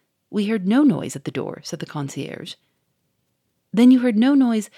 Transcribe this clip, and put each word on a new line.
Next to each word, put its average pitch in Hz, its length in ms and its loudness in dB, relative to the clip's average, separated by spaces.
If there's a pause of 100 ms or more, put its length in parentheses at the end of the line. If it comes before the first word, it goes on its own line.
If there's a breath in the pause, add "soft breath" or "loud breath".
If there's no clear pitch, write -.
(300)
we 202 160 -4
heard 202 220 -4
no 254 160 2
noise 160 320 0
at 139 80 -16
the - 80 -8
door," - 320 -8
said 165 160 -12
the - 60 -10
concierge. - 680 -10 (1160)
"Then 240 180 6
you 262 100 6
heard 240 160 0
no 254 180 4
noise 233 440 2